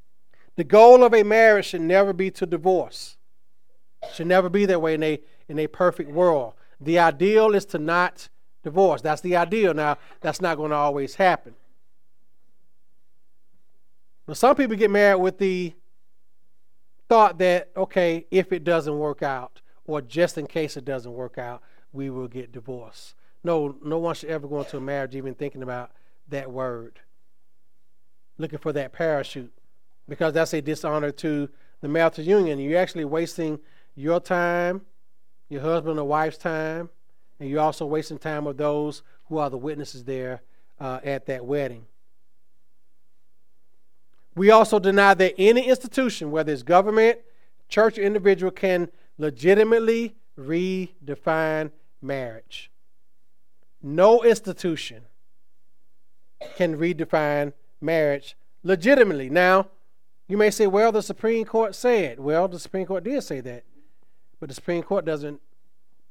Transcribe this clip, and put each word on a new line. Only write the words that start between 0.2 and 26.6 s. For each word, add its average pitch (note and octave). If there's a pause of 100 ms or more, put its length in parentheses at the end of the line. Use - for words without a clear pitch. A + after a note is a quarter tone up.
The E3
goal A#3
of A#3
a A3
marriage G#3+
should F3
never F#3+
be F#3
to -
divorce. E3+ (960)
Should E3
never F#3
be G3+
that F3+
way D#3+
in D#3
a, D3+ (280)
in D3
a D3+
perfect E3+
world. D3+ (260)
The E3
ideal F#3+
is G3
to -
not E3+ (360)
divorce. D#3+
That's D3+
the F3+
ideal. F3
Now, D3 (220)
that's D#3
not E3+
gonna D3+
always C#3+
happen. F3 (2750)
But D3+
some C#4
people A#3
get G#3
married G3+
with F#3
the F3+ (1300)
thought G#3
that, F3+
okay, F3
if F#3
it E3+
doesn't D3+
work D3+
out, C3 (240)
or D3+
just C#3+
in D3
case D#3
it C3+
doesn't B2
work B2+
out, B2 (300)
we C#3
will B2+
get A#2+
divorced. A#2+ (300)
No, D3+
no D3+
one E3
should D3+
ever D3+
go D3
into C#3+
a C3+
marriage C3+
even C3+
thinking C#3+
about B2 (360)
that C3+
word, B2 (1400)